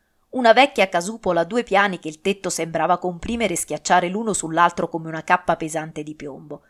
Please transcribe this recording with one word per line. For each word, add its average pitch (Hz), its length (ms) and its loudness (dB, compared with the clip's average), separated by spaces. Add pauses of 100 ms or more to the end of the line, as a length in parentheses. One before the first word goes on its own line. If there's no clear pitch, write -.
(320)
Una 233 220 6
vecchia 247 340 4
casupola 180 540 -2
a 170 40 0
due 180 180 -2
piani 196 360 0
che - 80 -10
il 151 140 -12
tetto 196 280 -2
sembrava 165 480 0
comprimere 185 560 -4
e 165 40 -4
schiacciare 175 500 0
l'uno 214 240 -4
sull'altro 170 560 2
come 165 220 -6
una 160 140 -8
cappa 175 340 2
pesante 160 460 -6
di 151 120 -12
piombo, 147 540 -14